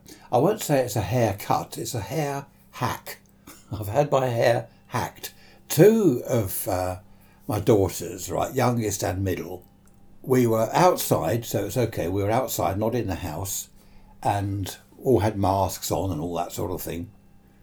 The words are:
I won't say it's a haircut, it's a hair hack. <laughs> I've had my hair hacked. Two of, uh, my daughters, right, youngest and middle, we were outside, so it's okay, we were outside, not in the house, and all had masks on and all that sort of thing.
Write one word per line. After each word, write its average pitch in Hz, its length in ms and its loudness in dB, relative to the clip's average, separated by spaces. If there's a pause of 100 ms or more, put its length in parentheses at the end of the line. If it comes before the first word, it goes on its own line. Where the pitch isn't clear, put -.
(320)
I 120 80 4
won't 202 220 2
say 139 200 2
it's 117 140 -2
a 117 60 0
haircut, 101 760 0
it's - 160 -8
a 113 80 -4
hair 143 460 -4 (240)
hack. - 480 -6 (280)
<laughs> - 240 -16
I've 104 160 -6
had 139 240 0
my 131 160 2
hair 120 400 2 (200)
hacked. - 460 -6 (360)
Two 190 580 6
of, 113 400 -2
uh, 92 300 -2 (500)
my 104 120 -2
daughters, 95 720 0
right, 82 240 -2
youngest 120 500 0
and 95 200 -2
middle, 87 420 -4 (560)
we 127 260 4
were 113 260 2
outside, 143 720 2
so 107 200 -2
it's 95 120 -6
okay, 87 320 -2
we 98 140 -2
were 101 80 0
outside, 98 460 0
not 110 180 0
in 107 120 -2
the 90 80 -2
house, 87 540 -8 (520)
and 101 560 -4 (240)
all 123 180 4
had 104 180 0
masks 95 540 0
on 90 200 -2
and 76 80 -4
all 85 160 -6
that 82 160 -4
sort 92 200 -6
of 85 100 -6
thing. 82 280 -8 (540)